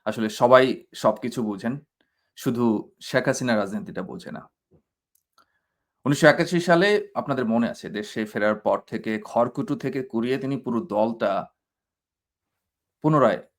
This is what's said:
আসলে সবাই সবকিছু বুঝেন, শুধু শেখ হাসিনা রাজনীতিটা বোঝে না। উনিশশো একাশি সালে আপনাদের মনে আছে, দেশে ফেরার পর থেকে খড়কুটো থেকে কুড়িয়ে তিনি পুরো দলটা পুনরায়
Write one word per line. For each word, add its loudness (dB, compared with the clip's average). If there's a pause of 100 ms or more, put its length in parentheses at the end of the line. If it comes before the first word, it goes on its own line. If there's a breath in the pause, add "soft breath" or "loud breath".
আসলে -2
সবাই 4 (100)
সবকিছু -2
বুঝেন, -6 (560)
শুধু 0 (100)
শেখ -2
হাসিনা 0
রাজনীতিটা -6
বোঝে -12
না। -16 (1600)
উনিশশো 6
একাশি 4
সালে 2
আপনাদের -2
মনে 0
আছে, -12
দেশে -6
ফেরার 0
পর 0
থেকে -6
খড়কুটো -2
থেকে -6
কুড়িয়ে -2
তিনি -4
পুরো -4
দলটা -2 (1500)
পুনরায় 4 (180)